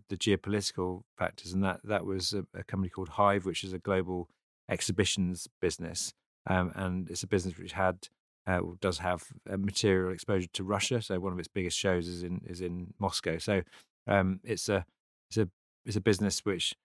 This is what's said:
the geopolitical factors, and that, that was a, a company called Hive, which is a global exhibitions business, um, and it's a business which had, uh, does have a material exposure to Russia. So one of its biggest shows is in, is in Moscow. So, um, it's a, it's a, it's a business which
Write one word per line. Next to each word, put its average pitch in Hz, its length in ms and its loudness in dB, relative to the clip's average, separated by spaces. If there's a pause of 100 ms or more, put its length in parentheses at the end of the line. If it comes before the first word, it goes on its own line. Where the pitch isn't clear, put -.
the 101 80 -6
geopolitical 95 840 0 (160)
factors, 87 340 -4
and 95 140 0
that, 92 180 0
that 101 220 0
was 95 260 -2
a, 98 140 -4 (120)
a 98 60 -8
company 95 260 -2
called 90 200 -8
Hive, 101 360 4
which 92 200 -2
is 92 80 -8
a 92 60 -6
global 90 500 0 (400)
exhibitions 92 800 0 (100)
business, 85 540 -4 (340)
um, 90 280 2
and 92 340 -2
it's - 140 -6
a 92 40 -6
business 92 300 0
which 92 160 -12
had, 92 340 0 (400)
uh, 90 140 2 (180)
does 90 200 0
have 90 260 -2 (240)
a 98 80 -2
material 95 560 2
exposure 92 400 0
to 98 100 -6
Russia. 101 380 0
So 95 180 -2
one 92 140 -2
of 90 60 -4
its 87 100 -8
biggest 90 280 -2
shows 90 300 2
is 87 160 -6
in, 87 240 -4
is 90 140 -10
in 90 360 -6
Moscow. 92 400 0
So, 95 260 2 (440)
um, 95 380 4
it's 113 240 -2
a, 95 160 2 (440)
it's - 80 -4
a, 101 120 2 (360)
it's 107 120 -4
a 95 40 2
business 101 440 2
which 92 280 0 (120)